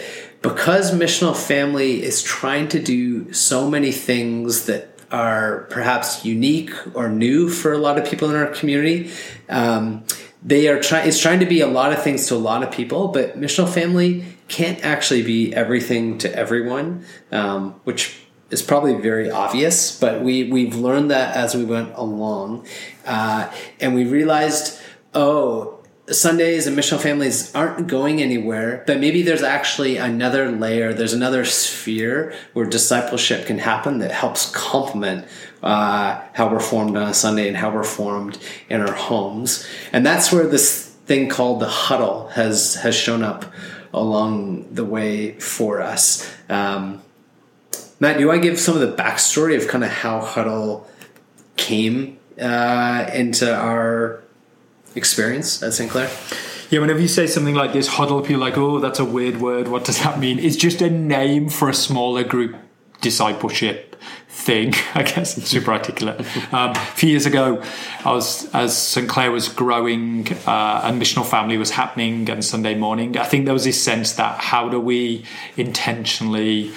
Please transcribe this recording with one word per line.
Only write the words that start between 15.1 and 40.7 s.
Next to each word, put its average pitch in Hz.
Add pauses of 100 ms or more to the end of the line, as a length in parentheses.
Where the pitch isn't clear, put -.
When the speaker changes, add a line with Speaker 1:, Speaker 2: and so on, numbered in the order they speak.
Speaker 1:
be 113
everything 117
to -
everyone, 123 (260)
um, 98
which - (300)
is -
probably 143
very 110
obvious, 120
but 131
we, 127
we've 123
learned 135
that 131
as 120
we 120
went 113
along. 107 (400)
Uh, 110 (280)
and 131
we 123
realized, 151 (340)
oh, 139 (320)
Sundays 165
and 139
missional 143
families 143
aren't -
going 147
anywhere, 117
but 139
maybe 165
there's 165
actually 135
another 123
layer, 113
there's 110
another 127
sphere 120 (200)
where 117
discipleship 120
can 107
happen 120
that 92
helps -
complement, 101 (340)
uh, 104 (140)
how 113
we're 110
formed 107
on 104
a 101
Sunday 107
and 101
how 107
we're 107
formed 101 (300)
in 113
our 101
homes. 107 (260)
And 123
that's 170
where 170
this - (180)